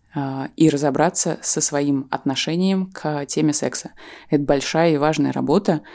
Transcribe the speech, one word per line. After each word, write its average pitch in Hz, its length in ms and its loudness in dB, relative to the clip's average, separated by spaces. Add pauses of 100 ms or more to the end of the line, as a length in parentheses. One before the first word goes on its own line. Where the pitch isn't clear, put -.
(140)
а, 135 400 -6
и 160 140 4
разобраться 147 760 0
со - 180 -2
своим 143 500 0
отношением 175 760 -2
к 151 400 -6
теме 156 260 0
секса. - 380 -4 (400)
Это 147 140 2
большая 156 500 2
и - 20 2
важная 147 360 2
работа, 151 500 0 (120)